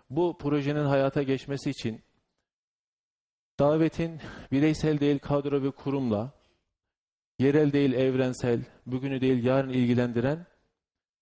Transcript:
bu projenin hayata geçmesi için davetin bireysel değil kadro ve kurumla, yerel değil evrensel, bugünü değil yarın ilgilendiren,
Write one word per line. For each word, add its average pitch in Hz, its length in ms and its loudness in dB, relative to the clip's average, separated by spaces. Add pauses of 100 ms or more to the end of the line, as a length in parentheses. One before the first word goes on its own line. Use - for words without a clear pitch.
bu 165 280 -2
projenin 147 480 -2
hayata 139 380 2
geçmesi 135 460 -4
için 117 320 -6 (1600)
davetin 160 600 0 (320)
bireysel 151 480 2
değil 143 200 2
kadro 143 440 -2
ve 139 80 -2
kurumla, 131 600 -2 (1080)
yerel 143 340 4
değil 143 200 2
evrensel, 127 680 0 (240)
bugünü 131 360 -6
değil 131 220 2
yarın 131 260 2
ilgilendiren, 123 760 0 (760)